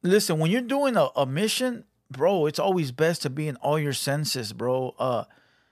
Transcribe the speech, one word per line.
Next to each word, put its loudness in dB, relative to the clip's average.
Listen, 4
when 2
you're 2
doing 0
a, 4
a 2
mission, -2
bro, 2
it's -2
always 0
best 0
to -2
be -4
in -8
all 0
your -2
senses, -4
bro. -2
Uh, -2